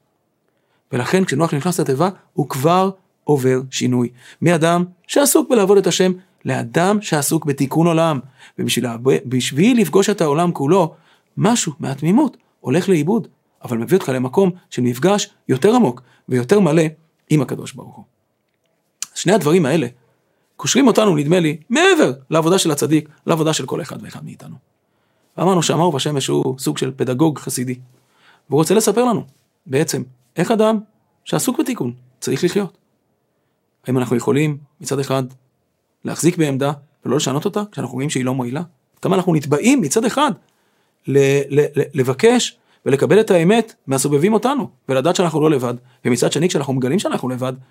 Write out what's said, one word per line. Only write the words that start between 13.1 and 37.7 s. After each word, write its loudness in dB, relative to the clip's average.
אבל -6
מביא 0
אותך -2
למקום 0
של -4
מפגש 0
יותר 2
עמוק 0
ויותר 2
מלא 4
עם 2
הקדוש -8
ברוך -20
הוא. -20
שני 0
הדברים 2
האלה 0
קושרים 2
אותנו, 4
נדמה 2
לי, 0
מעבר 4
לעבודה 2
של 0
הצדיק, 0
לעבודה 0
של -4
כל -6
אחד -12
ואחד -16
מאיתנו. -18
ואמרנו 2
שהמאור 0
בשמש -4
הוא -2
סוג -4
של -4
פדגוג 0
חסידי, -8
והוא 0
רוצה 2
לספר 2
לנו, 0
בעצם, -4
איך -2
אדם 2
שעסוק -2
בתיקון -4
צריך -4
לחיות. -2
האם 0
אנחנו -2
יכולים, 0
מצד -6
אחד, -2
להחזיק -2
בעמדה 0
ולא -2
לשנות -2
אותה, -4